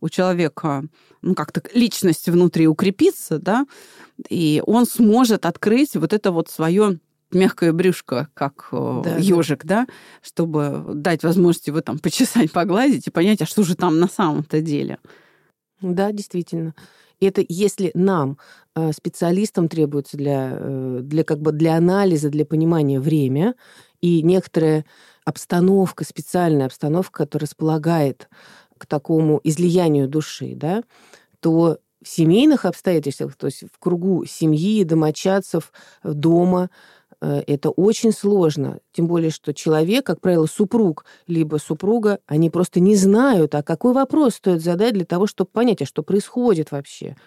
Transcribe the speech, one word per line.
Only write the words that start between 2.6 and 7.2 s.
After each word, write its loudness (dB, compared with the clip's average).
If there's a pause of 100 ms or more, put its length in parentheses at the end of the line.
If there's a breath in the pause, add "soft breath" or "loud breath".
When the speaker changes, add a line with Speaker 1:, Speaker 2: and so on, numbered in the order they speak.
Speaker 1:
укрепится, 0
да, -2 (640 loud breath)
и 0
он 4
сможет 2
открыть 0
вот 0
это 0
вот -2
своё 0 (380)